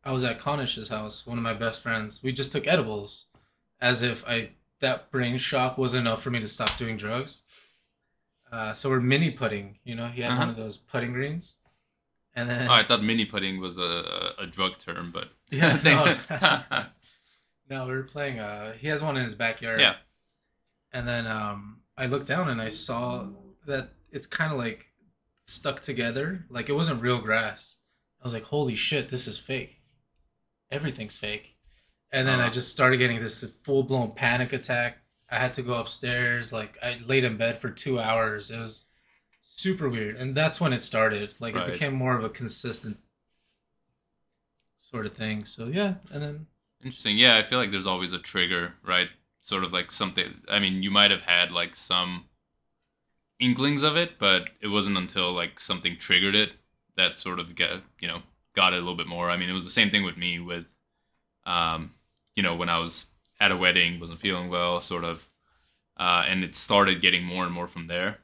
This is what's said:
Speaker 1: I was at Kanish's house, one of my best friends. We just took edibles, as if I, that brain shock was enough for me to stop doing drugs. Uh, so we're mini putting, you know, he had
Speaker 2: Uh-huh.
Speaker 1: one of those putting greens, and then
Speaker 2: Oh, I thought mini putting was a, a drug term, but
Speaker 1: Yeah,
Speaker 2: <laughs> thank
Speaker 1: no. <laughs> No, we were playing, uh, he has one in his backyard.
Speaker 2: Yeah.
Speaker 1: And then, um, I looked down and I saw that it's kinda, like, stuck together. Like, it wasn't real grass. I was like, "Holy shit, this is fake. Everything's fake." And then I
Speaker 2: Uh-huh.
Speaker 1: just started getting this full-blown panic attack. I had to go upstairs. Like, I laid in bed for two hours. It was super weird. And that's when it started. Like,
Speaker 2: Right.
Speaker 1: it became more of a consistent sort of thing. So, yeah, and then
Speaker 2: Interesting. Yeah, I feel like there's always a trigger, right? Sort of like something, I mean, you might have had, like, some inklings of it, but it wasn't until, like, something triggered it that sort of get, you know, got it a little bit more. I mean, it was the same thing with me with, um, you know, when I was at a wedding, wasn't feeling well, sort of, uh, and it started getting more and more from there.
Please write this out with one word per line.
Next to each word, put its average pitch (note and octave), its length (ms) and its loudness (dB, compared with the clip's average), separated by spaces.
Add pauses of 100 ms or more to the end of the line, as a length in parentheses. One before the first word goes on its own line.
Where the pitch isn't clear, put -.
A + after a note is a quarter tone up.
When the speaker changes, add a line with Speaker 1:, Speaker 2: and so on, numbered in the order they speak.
Speaker 1:
I C3+ 80 -6
was B2+ 120 0
at A#2 160 -2
Kanish's A#2+ 500 -4
house, G#2+ 360 -8
one A#2+ 120 -6
of A#2 60 -2
my A#2 100 0
best A2 280 -4
friends. A2 400 -4
We C3 100 -2
just C3 200 -4
took D3 160 -2
edibles, A2 580 0 (560)
as B2 220 4
if A#2+ 240 -2
I, A#2 240 -2 (300)
that - 300 0
brain B2+ 280 0
shock B2+ 380 0
was B2+ 180 0
enough A#2 260 2
for - 80 -6
me A#2+ 120 -2
to G#2+ 60 -6
stop - 300 -2
doing A2+ 200 -4
drugs. A2+ 400 -6 (1120)
Uh, A2 220 -6
so C#3 160 -4
we're C3 120 4
mini C#3+ 300 4
putting, G2+ 520 -4
you A#2+ 120 -10
know, A#2 120 -6
he A#2+ 140 -8
had A#2+ 120 -2
Speaker 2:
Uh-huh. B2+ 80 2
Speaker 1:
one A#2+ 80 2
of A2+ 80 -6
those A2 200 -10
putting A#2+ 340 -6
greens, C#3+ 440 -6 (800)
and A#2+ 140 -4
then B2 200 -2
Speaker 2:
Oh, B2+ 40 8
I A2 100 10
thought G#2+ 200 4
mini A2+ 220 2
putting F#2+ 340 -4
was F2+ 180 -8
a, F2 600 -4
a G2 80 -8
drug F#2 320 -2
term, F2 340 -8
but F2+ 180 -8 (200)
Speaker 1:
Yeah, D3+ 280 4
Speaker 2:
<laughs> - 0 -
thank D3 520 6 (420)
Speaker 1:
no. - 180 -2
<laughs> - 60 -20 (720)
No, C3+ 200 -6
we B2+ 60 -4
were C3+ 100 -4
playing, C3+ 340 -6
uh, G#2 360 -10
he A2+ 160 -8
has D3 120 0
one D3 160 0
in B2 80 0
his A2 80 -8
backyard. A2+ 460 -2
Speaker 2:
Yeah. A2+ 160 6 (960)
Speaker 1:
And A#2+ 160 -6
then, A#2+ 180 -2
um, G#2 560 -6 (160)
I C3 80 -4
looked C3+ 220 -2
down D#3+ 200 0
and A#2 140 -2
I A2 80 -4
saw A#2+ 560 -6 (400)
that C#3 240 -4 (220)
it's - 160 -12
kinda, D#3+ 260 -2
like, A#2 320 -4 (600)
stuck - 360 -6
together. C3 680 -4
Like, A#2+ 220 -8
it C#3+ 40 0
wasn't D3 280 0
real A#2+ 180 2
grass. G#2+ 580 -2 (440)
I - 20 -20
was B2 120 -4
like, G#2+ 80 -8
"Holy C#3 320 0
shit, C#3 340 -2
this B2+ 180 -4
is G#2 120 -8
fake. - 420 -8 (880)
Everything's C3+ 480 -6
fake." G#2 380 -8 (560)
And C3 160 2
then B2+ 120 4
I A#2+ 60 4
Speaker 2:
Uh-huh. A#2 80 -2
Speaker 1:
just B2 180 -4
started B2+ 260 6
getting A#2 220 4
this A2+ 240 -6 (200)
full-blown C3 500 2
panic B2 400 2
attack. A#2+ 460 -4 (300)
I A#2+ 100 -4
had B2+ 160 -2
to B2+ 80 -6
go B2 120 -4
upstairs. A#2+ 760 -2
Like, G#2+ 300 -8
I A#2+ 200 -6
laid C3 200 4
in A2+ 120 0
bed A#2 220 0
for B2 140 -6
two B2+ 280 -4
hours. A2 520 0
It A#2 80 -10
was A2+ 260 -12 (720)
super F#3 340 -2
weird. A2 280 -4
And C3 200 -6
that's D#3 240 0
when D3+ 100 2
it A#2+ 120 0
started. G#2+ 560 0
Like, A2+ 160 -6
Speaker 2:
Right. F2+ 140 0
Speaker 1:
it - 40 -4
became C#3 220 -2
more B2+ 200 2
of A2+ 80 -2
a A2 60 -4
consistent A2+ 680 -8 (1800)
sort A2 300 -8
of G2+ 80 -8
thing. G#2+ 300 -6
So, - 220 -12
yeah, F#3 280 0 (160)
and D3 100 -8
then D3 260 -8 (360)
Speaker 2:
Interesting. A2+ 340 -2
Yeah, A#2+ 200 10
I A2 40 8
feel B2 160 0
like G#2+ 140 2
there's G2 160 -2
always F2+ 260 0
a F2 60 -4
trigger, F2 640 0
right? F2+ 260 2 (320)
Sort F#2+ 220 -2
of F2 100 -4
like F2+ 180 -2
something, F#2 560 -2
I G#2 120 2
mean, F#2+ 240 2
you G2 80 0
might G2+ 180 8
have F#2+ 140 2
had, F2 280 4
like, F2 220 -4
some F2+ 520 -2 (1120)
inklings C3+ 420 4
of D3+ 160 4
it, E3+ 220 -2
but F#2+ 300 4 (120)
it G#2+ 60 -6
wasn't G2+ 300 2
until, F2+ 360 -2
like, E2+ 260 -4
something F2 380 -2
triggered F#2+ 380 4
it G#2+ 160 4 (440)
that F2+ 220 2
sort F2+ 220 -4
of E2+ 160 -10
get, F2+ 260 -2 (180)
you F2+ 80 -8
know, E2+ 140 -6 (340)
got F#2 180 6
it F2+ 40 0
a - 20 0
little F2 160 -4
bit E2+ 120 -4
more. F2 220 -2
I F2 80 0
mean, F2+ 120 -2
it F#2 40 -2
was F2+ 120 -4
the F#2 60 -10
same G#2+ 180 4
thing G2 140 2
with E2+ 140 -4
me F2 220 -4
with, F2 380 -10 (680)
um, E2 480 0 (420)
you G2+ 80 2
know, E2+ 120 2
when F2 140 -2
I E2+ 100 4
was E2 280 -2 (320)
at G2 120 6
a F#2 60 2
wedding, F2 420 4
wasn't E2+ 220 -14
feeling F2+ 280 -2
well, F2 320 0
sort E2+ 220 -4
of, E2 260 -8 (680)
uh, F2 300 4
and F#2 160 2
it D#2 120 -6
started G2 460 6
getting F2+ 220 6
more F2+ 220 -2
and F2 80 -4
more F2 140 -6
from E2+ 200 -12
there. F#2 360 -2